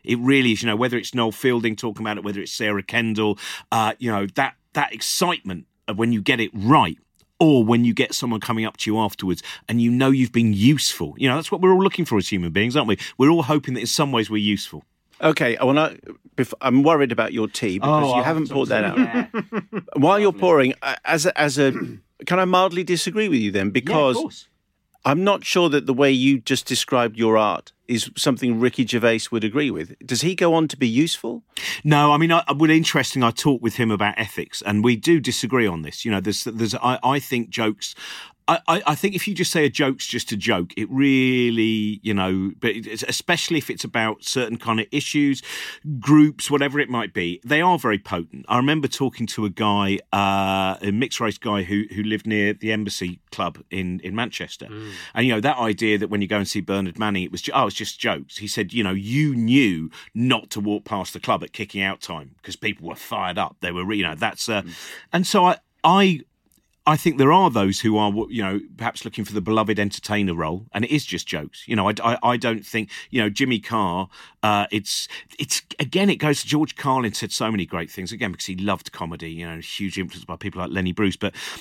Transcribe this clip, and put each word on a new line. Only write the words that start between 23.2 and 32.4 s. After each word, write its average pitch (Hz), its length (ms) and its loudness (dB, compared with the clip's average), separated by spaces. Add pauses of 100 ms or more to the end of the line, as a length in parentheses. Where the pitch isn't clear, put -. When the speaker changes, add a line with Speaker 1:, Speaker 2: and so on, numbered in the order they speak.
Speaker 2:
with 143 100 4
you 104 120 0
then? 98 160 0
Speaker 1:
Yeah, - 20 2
of 98 40 -8
Speaker 2:
Because 131 420 2
Speaker 1:
course. - 320 -6 (580)
Speaker 2:
I'm 151 180 2
not 196 220 2
sure 175 240 2
that 139 160 2
the 135 80 2
way 135 180 4
you 131 280 4
just - 260 -2
described 120 520 0
your 110 200 4
art 107 340 0 (160)
is 117 280 -2
something 120 440 0
Ricky 123 260 2
Gervais 113 360 2 (100)
would 113 120 -2
agree 120 280 -2
with. 82 340 -8
Does 123 160 -2
he 175 140 0
go 170 180 4
on 160 140 4
to 139 100 -6
be 131 100 2
useful? 170 540 0 (420)
Speaker 1:
No, 147 280 6
I 147 60 6
mean, 165 140 4
I, 165 160 4